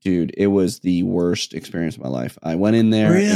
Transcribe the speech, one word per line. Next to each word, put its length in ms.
dude, 340
it 120
was 320
the 220
worst 520
experience 420
of 60
my 80
life. 320
I 140
went 200
in 140
there 240
and 220